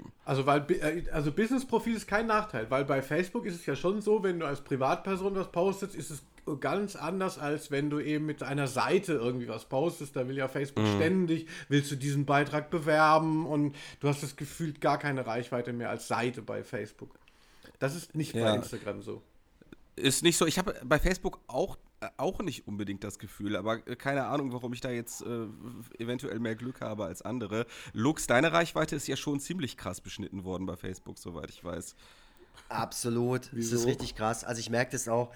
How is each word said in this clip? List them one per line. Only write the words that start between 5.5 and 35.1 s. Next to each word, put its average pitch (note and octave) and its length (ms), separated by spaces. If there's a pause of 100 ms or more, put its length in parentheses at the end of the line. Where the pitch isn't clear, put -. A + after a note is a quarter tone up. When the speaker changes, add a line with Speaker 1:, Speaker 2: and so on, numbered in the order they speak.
Speaker 1:
postest, F#3+ 440
ist - 160
es C#3+ 100 (380)
ganz F#3+ 360
anders, F#3 440
als D3+ 320
wenn C#3+ 180
du D3 100
eben D3+ 280
mit D3 160
einer C#3 240
Seite C3+ 460
irgendwie B2 340
was A2+ 180
postest. D3 500
Da B2+ 120
will C3+ 100
ja C3+ 100
Facebook C#3 380
Speaker 2:
Mhm. G#2 120
Speaker 1:
ständig, E3 500 (220)
willst C#3+ 200
du D3 60
diesen C#3+ 320
Beitrag C#3+ 420
bewerben D#3 760
und D3 280 (240)
du C#3+ 100
hast C#3+ 120
das C#3+ 140
Gefühl, D3+ 440
gar D3+ 200
keine C3+ 260
Reichweite A#2+ 480
mehr A#2+ 160
als A2+ 180
Seite A#2+ 360
bei G#2 200
Facebook. G#2+ 520 (640)
Das C#3 160
ist - 180
nicht D#3 200
bei A2+ 80
Speaker 2:
Ja. A2 120
Speaker 1:
Instagram G#2 480
so. G#2+ 220 (720)
Speaker 2:
Ist - 280
nicht E3 140
so. F3 100
Ich D#3 100
habe F3+ 160 (100)
bei C#3 140
Facebook F3+ 480
auch, D3 320 (220)
äh, - 80 (100)
auch D3+ 220
nicht F3+ 280
unbedingt G2+ 360
das G#2 160
Gefühl, G2+ 360
aber, G#2+ 320
äh, B2 80
keine C#3 300
Ahnung, C3+ 260
warum B2 220
ich B2 80
da C3+ 80
jetzt, A#2+ 320
äh, A#2 240 (560)
eventuell A#2+ 380
mehr A2+ 160
Glück A#2+ 260
habe G#2+ 240
als - 160
andere. A2 460 (260)
Lux, C3+ 320
deine C#3+ 260
Reichweite D#3+ 440
ist - 120
ja C3 80
schon C#3+ 240
ziemlich F3+ 380
krass F#2 240
beschnitten F#2+ 440
worden F#2 200
bei F2+ 120
Facebook, F#2 420
soweit E2+ 320
ich - 120
weiß. E2+ 300 (760)
Speaker 3:
Absolut. A#2+ 760
Das - 80
ist A#2 180
Speaker 1:
Wieso? A#2 160
Speaker 3:
richtig - 280
krass. A2 280
Also A#2 160
ich A2 100
merke A#2 240
das B2+ 140
auch. A#2+ 280